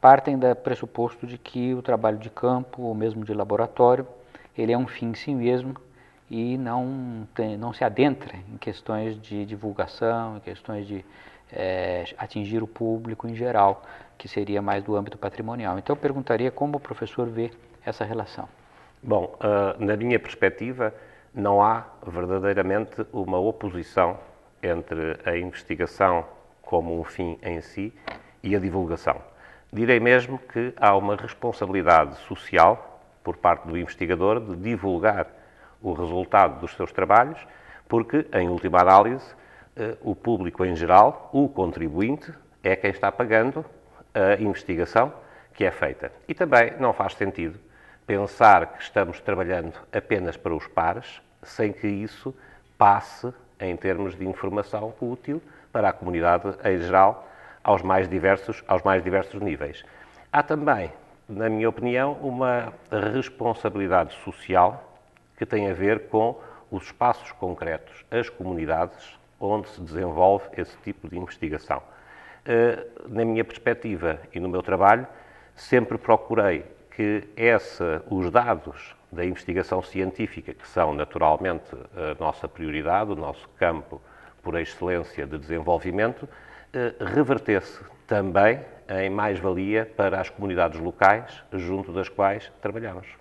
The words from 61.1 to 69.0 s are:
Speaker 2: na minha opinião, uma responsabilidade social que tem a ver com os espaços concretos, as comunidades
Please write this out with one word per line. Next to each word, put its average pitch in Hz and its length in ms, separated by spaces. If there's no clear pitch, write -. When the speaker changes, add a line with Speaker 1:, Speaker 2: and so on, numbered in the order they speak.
Speaker 2:
na 110 200
minha 110 200
opinião, 123 520
uma 123 520
responsabilidade 101 1040
social - 760
que 113 100
tem 104 240
a 92 40
ver 101 340
com 113 300
os 95 140
espaços - 480
concretos, 85 800
as 117 180
comunidades 85 880